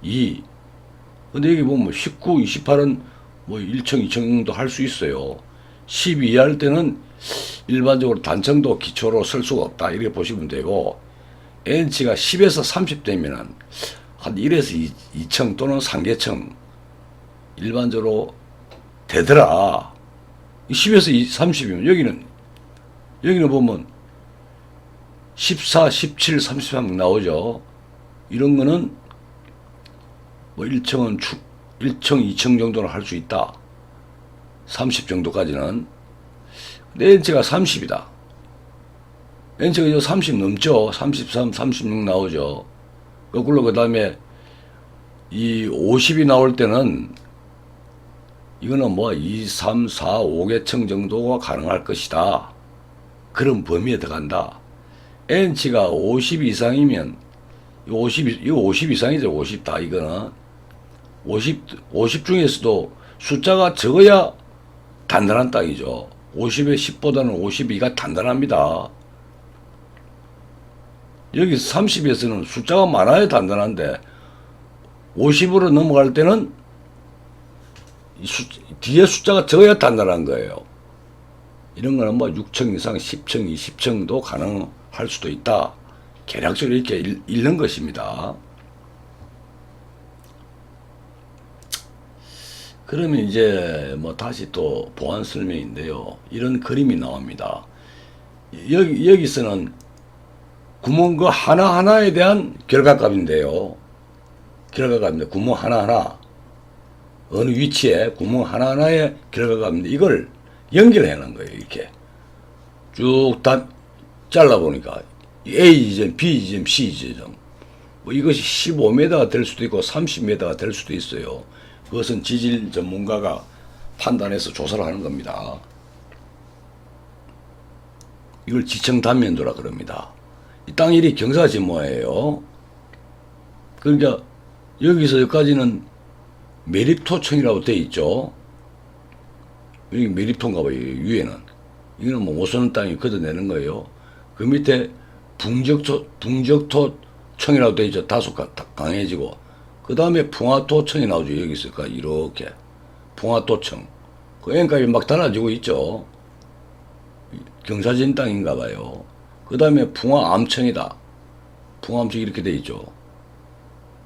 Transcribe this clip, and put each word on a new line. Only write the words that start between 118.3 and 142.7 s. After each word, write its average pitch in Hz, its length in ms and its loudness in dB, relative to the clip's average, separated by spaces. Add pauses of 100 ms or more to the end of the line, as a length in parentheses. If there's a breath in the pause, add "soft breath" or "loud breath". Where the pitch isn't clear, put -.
십오 143 480 0
미터가 143 400 4
될 120 160 0
수도 - 180 -8
있고 107 160 -2
삼십 156 460 -4
미터가 95 320 -2
될 107 160 -6
수도 - 180 -12
있어요. 65 500 -10 (500 loud breath)
그것은 113 300 -4
지질 120 500 -2
전문가가 98 720 -4 (540 soft breath)
판단해서 101 520 -4
조사를 92 320 -6
하는 90 200 -6
겁니다. 65 580 -10 (2750)
이걸 120 180 -2
지층 - 380 0
단면도라 95 500 0
그럽니다. - 580 -14 (560 soft breath)
이 - 60 -14
땅이 165 240 4
이리 160 180 4
경사지모예요. 95 1300 0 (1400)
그러니까 143 420 2 (580)
여기서 147 400 4
여기까지는 127 640 2 (800)
매립토층이라고 123 960 0
돼 117 140 0
있죠. 87 580 -2 (1600)
여기 117 160 0
매립토인가 101 540 -2
봐요. 69 100 -2
위에는. 65 640 -4 (640)
이거는 120 260 -4
뭐 80 140 -4
오천 95 220 0
원 120 120 0